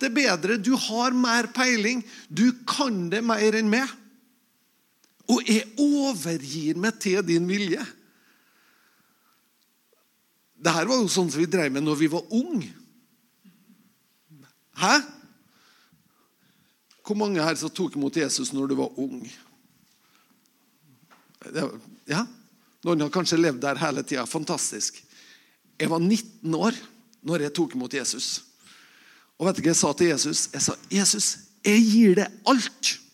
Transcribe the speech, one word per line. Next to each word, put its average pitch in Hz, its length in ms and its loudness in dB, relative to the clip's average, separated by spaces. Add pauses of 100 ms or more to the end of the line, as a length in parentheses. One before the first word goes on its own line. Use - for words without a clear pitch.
det 269 100 -2
bedre, 220 480 0
du 233 160 0
har 240 400 -2
mer 240 400 2
peiling, 247 460 0 (260)
du 214 240 2 (160)
kan 214 440 -2
det 214 120 -2
mer 220 320 2
enn 220 160 2
meg. 254 160 2 (1400)
Og - 160 2
jeg 220 160 4 (160)
overgir 165 1040 -2
meg 220 180 -2
til 196 240 0
din 170 240 0
vilje. 202 360 -2 (2750)
Det 165 140 2
her 170 140 0
var 262 100 2
jo 196 100 2
sånn 175 220 0
som 147 100 -2
vi 175 80 0
drev 160 240 0
med 143 120 -2
når 151 160 0
vi 156 100 4
var 175 240 -4
ung. 285 240 0 (2250)
Hæ? 220 160 4 (2000)
Hvor 208 120 -4
mange 202 240 0
her 160 160 2
som 156 160 -6
tok 175 240 -4
imot 139 220 0
Jesus 131 340 -2
når 139 180 -2
du 135 100 2
var 127 180 -6
ung? 127 240 -6 (2250)
Det, 147 220 -6 (480)
ja? 202 140 0 (600)
Noen 160 200 2
har 139 80 -6
kanskje 170 260 0
levd 143 240 2
der 139 180 -2
hele 139 240 -2
tiden. 127 240 -4
Fantastisk. 151 720 -6 (840)
Jeg 156 80 -2
var 165 140 0
nitten 180 540 -2
år 220 200 0 (480)
når 147 220 -2
jeg 143 100 -8
tok 151 200 -2
imot 123 200 -6
Jesus. - 460 -6 (960)
Og 170 60 0
vet 190 100 0
du - 60 -8
hva 165 80 4
jeg 160 80 2
sa 160 180 2
til 175 140 4
Jesus? 143 420 -2
Jeg - 120 -2
sa, - 120 -2 (160)
"Jesus, 202 340 2 (380)
jeg 208 220 6
gir 208 340 8
deg - 280 -4
alt." - 480 0 (160)